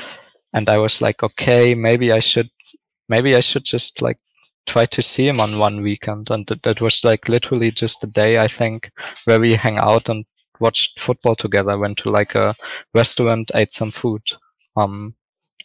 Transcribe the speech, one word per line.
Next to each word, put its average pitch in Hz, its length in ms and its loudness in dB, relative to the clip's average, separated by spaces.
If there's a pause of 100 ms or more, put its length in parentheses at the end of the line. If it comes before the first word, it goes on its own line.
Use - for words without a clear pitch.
(540)
and 107 140 -2
I 107 120 4
was 107 200 0
like, - 220 -2
"Okay, 120 540 2
maybe 117 360 2
I 110 80 4
should, 117 300 0 (580)
maybe 123 280 2
I 123 60 4
should - 220 -2
just, - 380 -2
like, 117 160 -2 (480)
try 117 200 2
to - 160 -4
see - 260 2
him 139 120 0
on 107 200 0
one 104 220 0
weekend." 104 500 -6
And 104 180 -4
it, - 160 -8
it 113 160 -2
was, 113 220 0
like, 113 260 0
literally 117 400 0
just - 340 -2
a 110 40 -8
day, 107 320 2
I 110 80 4
think, 113 440 -6 (340)
where 113 140 6
we 113 140 4
hang 107 240 0
out 107 320 2
and 110 160 -6 (360)
watched - 380 0
football 120 360 0
together, 101 420 0
went 101 200 -4
to, - 120 -6
like, 104 260 0
a 104 200 0 (380)
restaurant, 113 600 2
ate 107 180 0
some 110 160 -2
food. 107 320 -6 (560)
Um, 104 380 -4 (500)